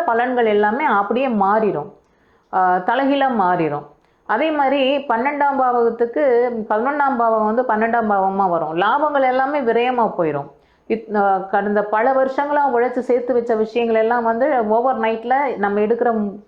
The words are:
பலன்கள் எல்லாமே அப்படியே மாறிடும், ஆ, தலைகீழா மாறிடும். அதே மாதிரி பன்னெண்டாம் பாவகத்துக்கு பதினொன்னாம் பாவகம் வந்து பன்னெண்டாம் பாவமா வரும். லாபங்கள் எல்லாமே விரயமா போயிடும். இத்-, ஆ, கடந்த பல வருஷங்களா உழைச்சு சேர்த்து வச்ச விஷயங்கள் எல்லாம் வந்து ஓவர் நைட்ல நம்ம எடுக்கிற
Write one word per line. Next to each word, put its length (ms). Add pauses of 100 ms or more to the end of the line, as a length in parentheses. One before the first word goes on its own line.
பலன்கள் 380
எல்லாமே 400
அப்படியே 440
மாறிடும், 640 (600)
ஆ, 240
தலைகீழா 520 (120)
மாறிடும். 460 (400)
அதே 240
மாதிரி 460
பன்னெண்டாம் 600
பாவகத்துக்கு 920 (180)
பதினொன்னாம் 500
பாவகம் 360
வந்து 80
பன்னெண்டாம் 480
பாவமா 380
வரும். 280
லாபங்கள் 460
எல்லாமே 380
விரயமா 580
போயிடும். 320 (380)
இத்-, 280
ஆ, 220
கடந்த 460
பல 280
வருஷங்களா 480 (140)
உழைச்சு 240
சேர்த்து 360
வச்ச 200
விஷயங்கள் 420
எல்லாம் 280
வந்து 440
ஓவர் 320
நைட்ல 560
நம்ம 240
எடுக்கிற 680